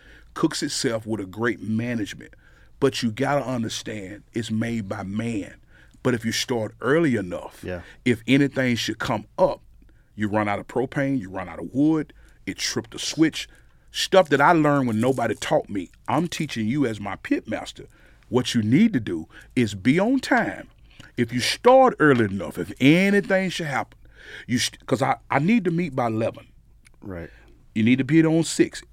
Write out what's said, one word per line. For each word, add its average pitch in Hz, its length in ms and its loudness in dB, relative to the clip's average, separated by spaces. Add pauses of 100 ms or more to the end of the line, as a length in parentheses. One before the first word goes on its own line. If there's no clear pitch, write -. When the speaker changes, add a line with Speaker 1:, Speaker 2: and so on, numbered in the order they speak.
(320)
Speaker 1:
cooks - 300 -2
itself 117 440 -4
with 107 140 -4
a 95 60 -8
great 107 360 -2
management. 110 680 -6 (480)
But 131 220 0
you 117 100 0
gotta 135 340 -2
understand 107 760 -8 (100)
it's 113 180 -4
made 113 380 -4
by 104 140 -8
man. 107 540 -6 (460)
But 123 120 2
if 110 100 -4
you 113 80 -2
start 110 480 -4
early 143 340 2
enough, 87 480 -6
Speaker 2:
Yeah. 90 200 -8 (240)
Speaker 1:
if 120 200 2
anything 131 500 2
should - 220 -4
come 110 280 -4 (120)
up, 180 220 2 (560)
you 104 120 -2
run 104 200 0
out 101 100 -2
of 101 80 -12
propane, 135 540 -2
you 92 80 -10
run 92 220 -10
out - 100 -14
of - 140 -12
wood, 151 400 2 (320)
it 98 100 -8
tripped - 360 -6
the - 60 -12
switch. - 500 -2 (460)
Stuff - 360 4
that 139 100 4
I 156 120 8
learned 147 360 4
when 107 120 0
nobody 127 340 0
taught - 340 -2
me, 95 220 -8 (180)
I'm 147 180 0
teaching 127 400 -4
you 135 200 0
as 110 120 -4
my 101 180 -8
pit - 300 -4
master. - 380 -10 (460)
What 123 240 -2
you 117 80 2
need 180 320 4
to 127 60 0
do 85 280 -6 (260)
is 110 200 0
be 123 260 2
on 254 180 0
time. 214 500 -2 (500)
If 120 120 0
you 120 100 -4
start 254 600 6
early 135 240 6
enough, 95 340 -4
if 85 220 -8
anything 190 680 4
should 165 160 -6
happen, 131 320 -6 (480)
you 110 120 -2
st-, - 280 -6
'cause 123 160 -2
I, 131 140 0 (140)
I 135 100 2
need 190 260 2
to 180 40 0
meet 170 240 -2
by 127 120 0
eleven. 113 400 -4 (560)
Speaker 2:
Right. 85 260 -12 (460)
Speaker 1:
You 107 80 0
need 123 160 6
to 131 60 -2
be 156 200 6
on 160 200 2
six. - 380 0 (100)